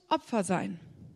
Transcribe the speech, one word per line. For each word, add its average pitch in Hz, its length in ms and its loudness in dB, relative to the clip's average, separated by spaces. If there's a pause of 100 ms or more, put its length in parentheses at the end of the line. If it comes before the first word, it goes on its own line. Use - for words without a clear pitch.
Opfer 254 340 2
sein. 180 380 0 (360)